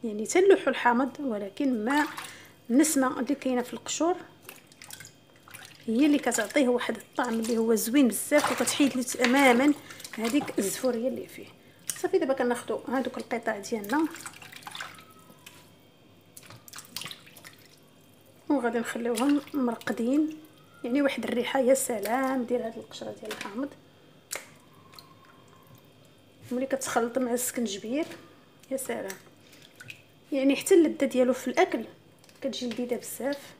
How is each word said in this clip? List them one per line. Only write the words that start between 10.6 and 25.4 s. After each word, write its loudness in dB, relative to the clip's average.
اللي -6
فيه. -16
صافي، 2
دابا 2
كناخذوا -2
هذوك -2
القطع -4
ديالنا -2
وغادي 2
نخليوهم 0
مرقدين، 0
يعني 2
واحد 0
الريحه 0
يا 6
سلام -2
ديال -2
هاد -8
القشره -12
ديال -10
الحامض -8